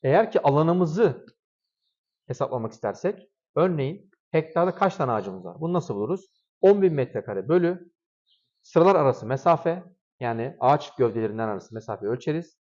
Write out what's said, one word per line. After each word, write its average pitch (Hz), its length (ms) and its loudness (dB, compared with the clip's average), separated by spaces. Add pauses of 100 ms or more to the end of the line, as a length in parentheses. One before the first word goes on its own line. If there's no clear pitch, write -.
Eğer 190 280 2
ki - 120 0
alanımızı 160 840 2 (1000)
hesaplamak 123 460 -6
istersek, - 560 -6 (280)
örneğin 160 540 -2 (200)
hektarda 170 440 0
kaç 190 220 0
tane 127 160 -2
ağacımız 95 320 -6
var? 90 160 -14
Bunu 165 120 -4
nasıl 160 220 -2
buluruz? 117 320 -4 (340)
On 196 220 6
bin 180 120 2
metrekare 110 540 -4
bölü 175 440 0 (720)
sıralar 180 340 4
arası 135 300 2
mesafe, 165 560 0 (380)
yani 117 400 -4
ağaç 139 360 0
gövdelerinden 110 520 -2
arası 101 260 -10
mesafeyi 107 380 -6
ölçeriz. 156 560 -6